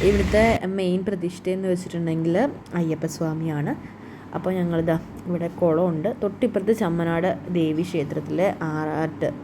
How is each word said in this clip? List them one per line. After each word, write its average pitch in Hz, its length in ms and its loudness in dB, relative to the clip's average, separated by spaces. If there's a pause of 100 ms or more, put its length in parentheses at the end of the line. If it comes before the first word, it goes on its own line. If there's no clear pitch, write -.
ഇവിടുത്തെ 202 380 6 (340)
മെയിൻ 185 300 2
പ്രതിഷ്ഠയെന്ന് 185 640 -2
വെച്ചിട്ടുണ്ടെങ്കിൽ 170 640 0 (440)
അയ്യപ്പസ്വാമിയാണ്. 160 920 -2 (600)
അപ്പോൾ 180 220 -2
ഞങ്ങളിതാ 170 360 2 (340)
ഇവിടെ 170 200 -2 (120)
കുളമുണ്ട്. 170 480 2 (140)
തൊട്ടിപ്പുറത്ത് 202 600 2
ചമ്മനാട് 170 460 2 (300)
ദേവി 156 300 2
ക്ഷേത്രത്തിലെ 151 580 0 (240)
ആറാട്ട് 156 580 -2 (160)